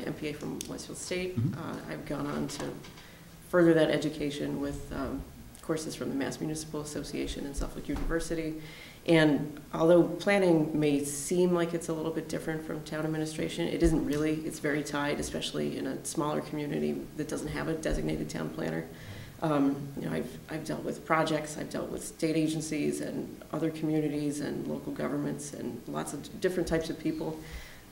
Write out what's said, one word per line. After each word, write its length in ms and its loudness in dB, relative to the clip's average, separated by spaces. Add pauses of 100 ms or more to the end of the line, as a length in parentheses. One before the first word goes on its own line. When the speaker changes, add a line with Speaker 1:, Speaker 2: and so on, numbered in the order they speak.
Speaker 1:
M 60 -2
P 160 -6
A 40 -4
from 240 -6 (100)
Westfield 300 -10
State. 420 -4
Speaker 2:
Mm-hmm. 140 2
Speaker 1:
Uh, 400 -8
I've 140 -8
gone 180 -4
on 220 -2
to 160 -6 (840)
further 260 8
that 160 6
education 680 0
with, 320 -4
um, 300 -4 (400)
courses 320 -2
from 160 -4
the 60 -2
Mass 240 -2
Municipal 420 -4
Association 640 -4
and 100 -8
Suffolk 320 -6
University. 680 0 (500)
And 560 6 (100)
although 320 10
planning 760 4
may 260 4
seem 500 2
like 220 4
it's 140 -4
a 40 2
little 180 -2
bit 160 -4
different 380 -2
from 180 -6
town 220 -2
administration, 600 0
it 140 0
isn't 220 6
really. 300 2 (120)
It's 140 -6
very 240 0
tied, 360 -2
especially 580 -4
in 100 -4
a 160 -6
smaller 380 -2
community 580 -2 (180)
that 100 -4
doesn't 200 -4
have 200 -4
a 60 0
designated 560 0
town 200 -4
planner. 360 -4 (560)
Um, 460 4 (100)
you 80 -4
know, 80 -2
I've, 240 -4 (120)
I've 160 -6
dealt 180 -4
with 220 -6
projects, 520 2
I've 120 -6
dealt 200 -4
with 160 -6
state 300 0
agencies 640 2
and 420 -6 (120)
other 160 0
communities 720 0
and 260 -4
local 240 -4
governments 600 -4
and 340 -6
lots 260 -6
of 280 -10
different 260 2
types 220 2
of 100 -6
people. 400 -2 (520)